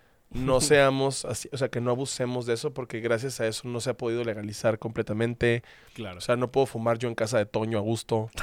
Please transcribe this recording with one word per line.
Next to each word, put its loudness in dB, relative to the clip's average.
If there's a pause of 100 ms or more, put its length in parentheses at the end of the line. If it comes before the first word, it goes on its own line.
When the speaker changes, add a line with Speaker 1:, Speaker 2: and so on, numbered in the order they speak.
(320)
Speaker 1:
no 2
Speaker 2:
<laughs> -
Speaker 1:
seamos 4
así, -6
o -6
sea, 0
que -4
no 0
abusemos -2
de 2
eso, -4
porque -6
gracias 0
a 0
eso -4
no -4
se -4
ha -4
podido -2
legalizar -2
completamente. 0 (300)
Speaker 2:
Claro. -12
Speaker 1:
O -14
sea, 0
no 0
puedo 4
fumar 0
yo -2
en -2
casa 0
de 4
Toño 0
a 0
gusto. -2 (120)